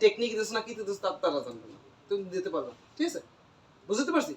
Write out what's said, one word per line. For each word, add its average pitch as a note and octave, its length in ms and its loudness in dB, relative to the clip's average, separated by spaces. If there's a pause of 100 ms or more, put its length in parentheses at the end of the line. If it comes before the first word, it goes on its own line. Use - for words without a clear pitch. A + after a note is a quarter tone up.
টেকনিক A3 300 6
দিতেছো G#3+ 240 -2
না, A3 100 0
কি A#3 120 -8
দিতেছো, G3+ 260 -4
তা-, F3+ 180 0
তারা D3+ 240 2
জানবে A2+ 260 -12
না। - 60 -18 (300)
তুমি G3+ 140 0 (140)
দিতে F3+ 180 -2
পারবে C3+ 180 -2
না, - 60 -18 (180)
ঠিক D#4 140 0
আছে? - 100 -6 (680)
বুঝতে B3 260 2
পারছি? C#4 220 2